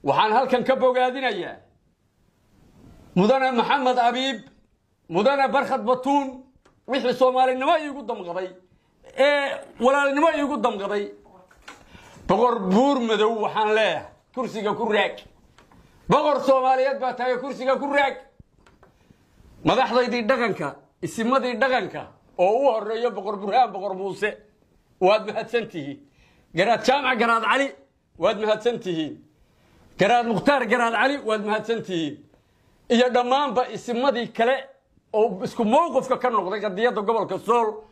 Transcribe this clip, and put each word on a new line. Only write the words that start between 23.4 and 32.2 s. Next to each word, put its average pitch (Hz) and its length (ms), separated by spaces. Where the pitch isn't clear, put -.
Boqor 190 220
Muuse, 190 420
waad 196 260
mahadsan 220 420
tihiin. 139 300
Garaad 208 300
Jaamac, 262 340
Garaad 233 240
Cali, 254 260
waad 196 220
mahadsan 214 380
tihiin. 160 360
Garaad 233 280
Mukhtaar, 240 400
Garaad 233 280
Cali, 262 220
waad 214 180
mahadsan 214 380
tihiin. 160 340